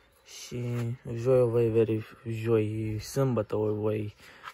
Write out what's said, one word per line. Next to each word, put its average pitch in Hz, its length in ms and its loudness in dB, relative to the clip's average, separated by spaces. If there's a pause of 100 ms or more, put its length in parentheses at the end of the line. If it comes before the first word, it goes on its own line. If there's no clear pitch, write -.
(240)
și - 400 -10 (500)
joi 127 260 4
o 123 80 4
voi 117 200 4
verif-, 110 600 0
joi, 110 720 0
sâmbătă 117 560 -2
o 107 180 0
voi 107 400 -2 (400)